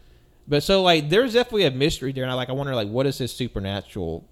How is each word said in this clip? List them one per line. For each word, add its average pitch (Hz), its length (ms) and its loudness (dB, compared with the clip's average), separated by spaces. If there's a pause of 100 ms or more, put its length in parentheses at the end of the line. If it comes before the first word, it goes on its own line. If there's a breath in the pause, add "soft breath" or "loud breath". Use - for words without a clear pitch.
(460 soft breath)
But 147 160 0
so, 196 200 4
like, 165 280 4
there's 220 240 4
definitely 226 300 2
a 143 60 4
mystery 135 420 -2
there, 131 120 -6
and 127 80 -4
I, - 20 -2
like, 127 140 -4
I 131 40 -4
wonder, 135 220 -4
like, 107 140 -2
what 127 180 0
is 135 120 -4
this 123 160 -6
supernatural 98 960 -6